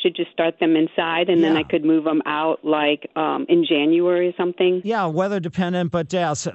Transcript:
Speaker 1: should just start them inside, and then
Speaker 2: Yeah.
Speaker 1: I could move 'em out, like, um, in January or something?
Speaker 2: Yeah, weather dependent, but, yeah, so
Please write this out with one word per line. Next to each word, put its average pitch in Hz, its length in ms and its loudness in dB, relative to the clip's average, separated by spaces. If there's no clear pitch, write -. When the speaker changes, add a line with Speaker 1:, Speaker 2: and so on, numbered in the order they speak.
Speaker 1:
should 180 160 0
just 170 160 -6
start 170 260 -2
them 165 160 2
inside, 165 540 0
and 170 160 4
then 160 80 2
Speaker 2:
Yeah. 160 80 2
Speaker 1:
I - 40 -2
could 160 200 -2
move 160 220 2
'em 156 180 0
out, 151 400 -4
like, 151 500 0
um, 143 360 -2
in 170 140 4
January 170 640 2
or 180 100 -6
something? 180 460 0
Speaker 2:
Yeah, 208 220 -2
weather 190 320 -2
dependent, 175 540 -2
but, 170 200 -2
yeah, 175 200 0
so - 220 -6